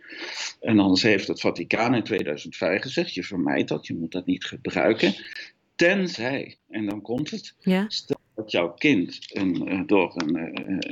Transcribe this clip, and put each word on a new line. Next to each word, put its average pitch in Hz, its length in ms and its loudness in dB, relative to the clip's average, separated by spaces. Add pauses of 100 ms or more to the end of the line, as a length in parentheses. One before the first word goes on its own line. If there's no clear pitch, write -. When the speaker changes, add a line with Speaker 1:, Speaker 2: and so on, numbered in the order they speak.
(600)
Speaker 1:
En 113 160 4
dan 95 240 6
heeft 104 280 4
het 87 120 -2
Vaticaan 107 540 0
in 113 80 2
tweeduizend 82 540 -4
vijf 95 260 0
gezegd, 151 320 -4
"Je 90 100 -6
vermijdt 73 440 0
dat, - 180 -4
je 107 80 -6
moet 82 180 -6
dat 92 140 -6
niet 90 180 0
gebruiken. 95 680 2 (640)
Tenzij," 170 800 0 (120)
en 107 180 -4
dan 104 160 -4
komt 131 280 -4
het, - 300 -12
Speaker 2:
Ja. 185 280 2
Speaker 1:
"stel - 280 -4 (180)
dat - 160 -10
jouw 87 220 2
kind 110 460 2 (140)
een, 90 360 -2
eh, 95 180 -2
door 95 280 4
een, 85 220 0
eh, - 560 -4